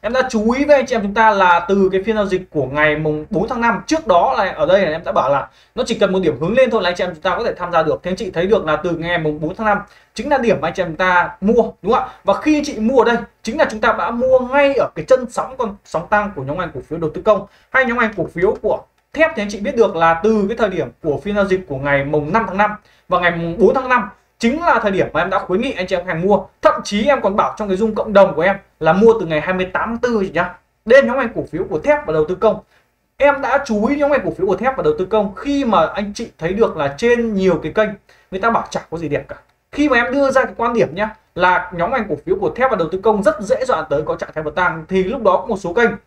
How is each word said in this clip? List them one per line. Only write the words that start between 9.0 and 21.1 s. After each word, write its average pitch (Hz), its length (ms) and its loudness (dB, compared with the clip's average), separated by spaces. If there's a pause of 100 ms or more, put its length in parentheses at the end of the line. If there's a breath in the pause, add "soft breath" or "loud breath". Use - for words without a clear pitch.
mùng 156 220 -2
bốn 165 160 -6
tháng 220 120 -4
năm 202 120 0 (340 soft breath)
chính 233 160 -8
là 285 80 2
điểm 214 240 0
anh 165 120 -4
chị 190 100 -4
em 170 40 -4
chúng 160 100 -8
ta 180 440 2
mua 220 220 2 (180)
đúng 208 120 0
không 254 100 0
ạ? - 60 -10 (140 loud breath)
Và 196 180 0
khi 302 160 2
anh 294 80 -2
chị 214 140 -8
mua 240 200 2
ở 220 60 6
đây 233 120 2 (260)
chính 226 140 -6
là 311 140 4
chúng 214 100 -6
ta 220 160 2
đã 220 140 -4
mua 254 280 2
ngay 277 340 2
ở - 220 -2
cái 160 120 -8
chân 254 220 4
sóng - 280 -8
con 220 180 -4 (100)
sóng 165 220 -8
tăng 208 280 0
của 135 80 -8
nhóm 143 140 -6
ngành 175 160 -6
cổ - 140 -10
phiếu 165 120 -8
đầu 160 140 -2
tư 185 80 -8
công 196 240 2 (260 soft breath)
hay 262 140 2
nhóm 240 120 -2
ngành 220 200 0
cổ 175 160 -2
phiếu 190 280 0
của 196 200 -2 (320)
thép. 320 220 2
Thì 220 60 -6
anh 202 80 -4
chị 202 100 -8
biết 254 160 -4
được 202 200 2
là 165 280 2
từ 214 240 2
cái 226 100 -4
thời 220 120 0
điểm 160 200 -4 (140)
của 143 200 -2